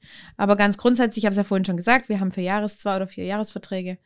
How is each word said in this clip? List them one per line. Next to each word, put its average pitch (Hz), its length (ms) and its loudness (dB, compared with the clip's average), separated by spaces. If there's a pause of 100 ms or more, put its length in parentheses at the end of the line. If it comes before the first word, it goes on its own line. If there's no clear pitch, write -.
(380)
Aber 202 180 4
ganz 202 220 4
grundsätzlich, 233 460 2
ich - 20 0
hab's 196 120 2
ja 202 60 2
vorhin 190 220 0
schon 185 120 -2
gesagt, 240 300 2
wir 196 140 -2
haben 190 100 -2
für 185 100 -6
Jahres-, 208 360 -4
zwei- 196 180 -2
oder 190 120 -4
vier 185 180 -10
Jahresverträge, 185 800 -6